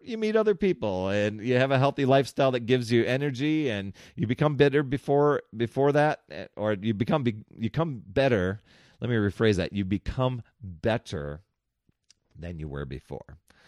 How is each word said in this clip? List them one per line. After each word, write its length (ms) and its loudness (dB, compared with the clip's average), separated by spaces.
you 160 -10
meet 180 0
other 180 4
people, 540 0
and 320 0
you 140 0
have 160 4
a 80 4
healthy 260 2
lifestyle 460 2
that 160 -2
gives 260 2
you 120 6
energy, 640 -2
and 240 -6
you 100 -2
become 300 0
better 260 6
before, 600 0
before 360 2
that, 280 2
eh, 240 -12
or 200 -2
you 180 -2
become, 300 0
be-, 220 -2
you 160 -4
become 360 -4
better. 540 0
Let 80 -6
me 80 0
rephrase 400 2
that. 160 -4
You 140 -2
become 560 -4
better 800 -6
than 200 -12
you 100 -8
were 160 -8
before. 540 -14